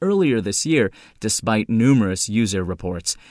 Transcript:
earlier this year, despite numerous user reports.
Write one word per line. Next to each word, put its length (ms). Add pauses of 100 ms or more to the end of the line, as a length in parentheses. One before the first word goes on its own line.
earlier 400
this 240
year, 260 (300)
despite 480
numerous 600
user 360
reports. 520 (140)